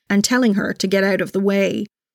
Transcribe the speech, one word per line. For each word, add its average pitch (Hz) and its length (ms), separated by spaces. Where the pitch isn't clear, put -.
and 202 140
telling 247 320
her 196 180
to - 140
get 190 160
out 190 180
of 190 100
the 196 80
way. 196 460